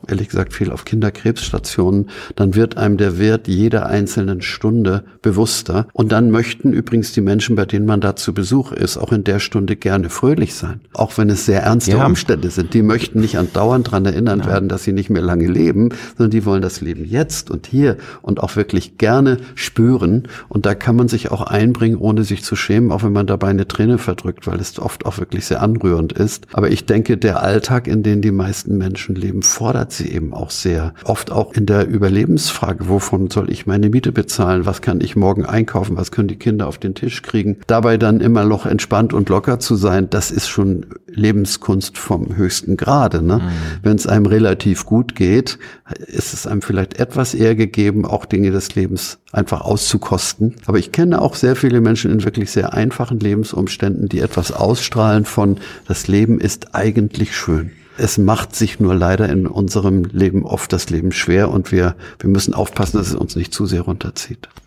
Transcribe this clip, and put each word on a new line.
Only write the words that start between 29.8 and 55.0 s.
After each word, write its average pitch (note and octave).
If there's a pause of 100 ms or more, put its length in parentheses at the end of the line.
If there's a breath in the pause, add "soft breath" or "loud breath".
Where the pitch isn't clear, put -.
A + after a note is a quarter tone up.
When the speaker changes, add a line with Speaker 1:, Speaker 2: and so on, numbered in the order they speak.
Speaker 1:
sie -
eben D#2+
auch -
sehr. E2
Oft -
auch -
in G#2+
der G2+
Überlebensfrage, F#2+
wovon G2
soll F#2+
ich -
meine G#2
Miete A#2+
bezahlen? F#2
Was F#2+
kann F#2
ich -
morgen G2
einkaufen? G2+
Was F2+
können G#2
die E2+
Kinder G#2+
auf -
den F#2+
Tisch -
kriegen? G#2 (100)
Dabei A2+
dann A2
immer A2+
noch G#2+
entspannt G#2+
und G2+
locker A#2+
zu -
sein, F#2+
das -
ist -
schon F#2+ (220)
Lebenskunst G2+
vom -
höchsten F#2
Grade, A2
ne? F2+
Speaker 2:
Mhm. A#2+ (420 loud breath)
Speaker 1:
Wenn's G#2+
einem G#2
relativ G2+
gut A#2+
geht, G2 (480 loud breath)
ist -
es -
einem G2+
vielleicht F#2+
etwas B2
eher A2+
gegeben, G#2
auch -
Dinge G2
des F#2+
Lebens F#2+ (140)
einfach F#2+
auszukosten. - (100)
Aber G3
ich -
kenne E3+
auch C#3+
sehr B2+
viele B2
Menschen A2+
in G#2
wirklich G#2+
sehr G2
einfachen A#2
Lebensumständen, G2+
die F2+
etwas -
ausstrahlen G#2+